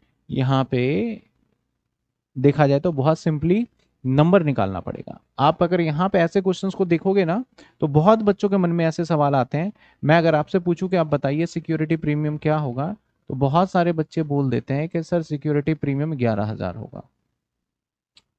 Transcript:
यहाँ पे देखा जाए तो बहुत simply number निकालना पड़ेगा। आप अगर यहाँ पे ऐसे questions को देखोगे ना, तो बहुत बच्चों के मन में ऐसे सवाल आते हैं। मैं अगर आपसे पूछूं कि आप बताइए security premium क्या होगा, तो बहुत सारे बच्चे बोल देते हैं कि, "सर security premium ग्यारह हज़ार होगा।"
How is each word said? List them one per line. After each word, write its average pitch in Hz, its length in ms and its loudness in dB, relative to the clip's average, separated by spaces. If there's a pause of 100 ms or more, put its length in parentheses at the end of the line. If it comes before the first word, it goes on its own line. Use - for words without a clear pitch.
(280)
यहाँ 135 380 0
पे 165 540 -2 (1160)
देखा 143 300 4
जाए 139 140 2
तो 175 120 -2
बहुत 147 280 0
simply 170 440 0 (400)
number 156 380 4
निकालना 101 380 -2
पड़ेगा। - 380 -12 (220)
आप 160 220 2
अगर 170 180 2
यहाँ 160 280 0
पे - 100 2
ऐसे 165 220 2
questions 185 340 -2
को 190 100 -2
देखोगे 180 400 0
ना, 190 200 -2 (380)
तो 156 60 2
बहुत 165 320 6
बच्चों 202 280 0
के 196 80 0
मन 180 140 2
में 170 140 0
ऐसे 160 200 -2
सवाल 147 300 2
आते 135 240 0
हैं। 185 140 -4 (300)
मैं 151 160 4
अगर 160 160 4
आपसे 156 260 0
पूछूं 175 280 -2
कि 185 80 -2
आप 160 120 2
बताइए 147 400 -2
security 156 500 -4
premium 151 400 -2
क्या 151 200 0
होगा, 143 360 -6 (360)
तो 139 60 -6
बहुत 147 340 2
सारे 175 240 0
बच्चे 160 300 -4
बोल 143 260 0
देते 123 240 -2
हैं 156 140 -4
कि, 165 140 -6
"सर 175 220 -2
security 147 520 -2
premium 143 380 -4
ग्यारह 113 300 0
हज़ार 98 320 -6
होगा।" - 260 -14 (1400)